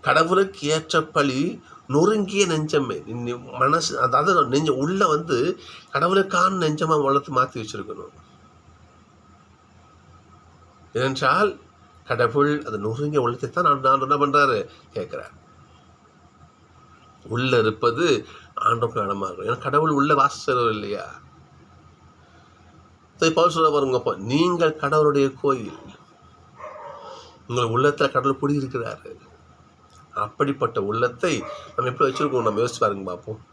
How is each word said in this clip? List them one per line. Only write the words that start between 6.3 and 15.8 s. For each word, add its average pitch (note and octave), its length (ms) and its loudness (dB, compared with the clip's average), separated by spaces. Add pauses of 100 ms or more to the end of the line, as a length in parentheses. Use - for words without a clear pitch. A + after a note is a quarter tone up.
நெஞ்சமா D#3 400 2
வளர்த்து C#3 300 2
மாத்தி B2+ 260 0
வச்சிருக்கணும். F#2+ 560 -12 (2750)
ஏனென்றால் C#3 560 0 (560)
கடவுள் B2 460 2 (140)
அந்த A2 120 -6
நொறுங்கிய B2+ 400 -2
உள்ளத்தை A#2+ 320 0
தான் F3 180 0
நான், C#3 120 4
நான் C3+ 260 2
என்ன C#3+ 100 2
பண்றாரு C#3+ 420 2 (360)
கேட்கிறார். - 400 -10 (1900)